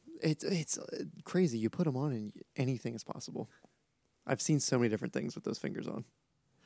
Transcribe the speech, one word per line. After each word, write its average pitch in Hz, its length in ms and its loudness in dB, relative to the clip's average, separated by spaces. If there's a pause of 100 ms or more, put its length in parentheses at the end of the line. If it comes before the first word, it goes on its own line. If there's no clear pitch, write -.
(200)
It's, 156 220 2
it's, - 360 0
uh, - 260 -6 (180)
crazy. 160 360 4
You 110 120 4
put 175 160 0
'em 131 100 2
on 143 160 0
and 107 200 -4 (240)
anything 123 400 0
is - 80 -8
possible. - 440 -8 (800)
I've 123 160 0
seen 151 160 4
so 131 200 2
many 120 100 6
different - 240 0
things - 240 -2
with - 80 -10
those - 160 -2
fingers - 260 -4
on. - 180 -6 (600)